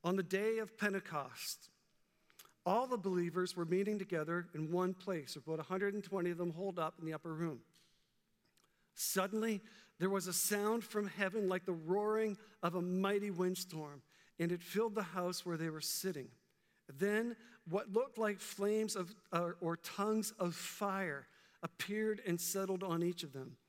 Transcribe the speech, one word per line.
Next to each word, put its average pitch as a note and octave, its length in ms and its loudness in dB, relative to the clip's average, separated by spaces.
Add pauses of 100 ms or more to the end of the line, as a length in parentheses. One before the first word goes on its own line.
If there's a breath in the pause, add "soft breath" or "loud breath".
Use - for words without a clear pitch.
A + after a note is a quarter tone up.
On F3+ 140 4
the F#3+ 60 2
day G3+ 360 0
of G#3+ 180 -6
Pentecost, E3+ 920 -2 (960 loud breath)
all A3+ 200 4
the B3 120 0
believers F3+ 580 0
were F3 80 -2
meeting G3 340 0
together E3+ 560 -2
in D#3 160 -2
one F3+ 240 2
place, F3 400 -4
with D3 120 -12
about D#3+ 140 -2
a - 80 -8
hundred G3 260 0
and G#3 100 -4
twenty F3 260 0
of E3+ 80 -4
them F3 140 0
holed F3+ 260 -4
up D#3+ 200 0
in E3 80 -6
the D#3+ 80 -2
upper E3 180 -8
room. D#3 280 -2 (1300 soft breath)
Suddenly, G3+ 680 0 (380 loud breath)
there F#3 120 2
was F#3+ 160 0
a F3+ 60 -4
sound G#3 520 2
from G#3 240 -2
heaven G3 400 0
like F#3 160 0
the F#3 80 -2
roaring G#3 640 2 (260 loud breath)
of E3+ 120 0
a F3+ 80 0
mighty G3 480 2
windstorm, E3+ 720 -2 (360 soft breath)
and E3+ 140 2
it E3+ 100 -4
filled A3 320 0
the G#3+ 80 0
house F3+ 440 -2
where E3+ 100 0
they D#3+ 140 0
were D#3 100 -6
sitting. D3+ 480 -2 (680 soft breath)
Then G#3+ 380 4 (320 loud breath)
what G3+ 240 0
looked B3 240 2
like G#3 240 2
flames G#3+ 560 2
of, F#3 180 -4 (180)
uh, F3 180 2 (100)
or E3 160 2
tongues G#3+ 640 0
of F3 160 2
fire F#3+ 720 -2 (360 loud breath)
appeared G#3+ 640 0
and F3 140 2
settled F#3+ 420 0
on E3+ 200 2
each F3 200 0
of C#3+ 100 -8
them. C3 240 -10 (120)